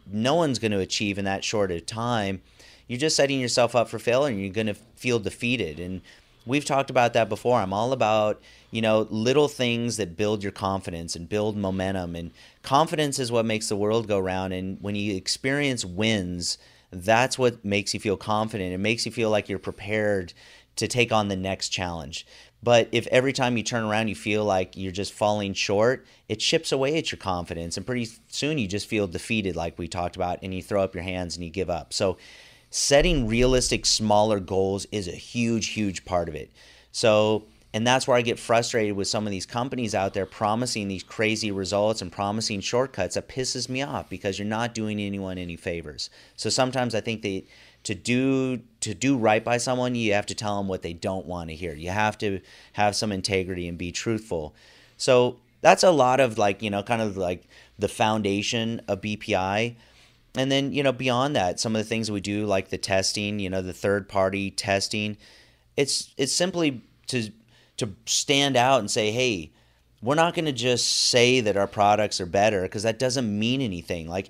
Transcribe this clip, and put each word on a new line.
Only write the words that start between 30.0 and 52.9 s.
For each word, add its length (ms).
about, 280
and 100
you 80
throw 220
up 100
your 100
hands 320
and 100
you 40
give 200
up. 240
So 240
setting 500
realistic, 600
smaller 520
goals 540
is 160
a 40
huge, 580
huge 340
part 240
of 80
it. 160
So, 540
and 140
that's 180
where 120
I 40
get 160
frustrated 600
with 100
some 180
of 60
these 140
companies 500
out 180
there 120
promising 640
these 120
crazy 500
results 500
and 100
promising 480
shortcuts. 560
That 140
pisses 400
me 120
off 280
because 280
you're 80
not 280
doing 260
anyone 380
any 180
favors. 540
So 140
sometimes 440
I 60
think 220
that 220
to 120
do, 640
to 120
do 220
right 280
by 120
someone, 400
you 160
have 140
to 100
tell 220
them 100
what 140
they 100
don't 340
wanna 280
hear. 200
You 180
have 260
to 240
have 200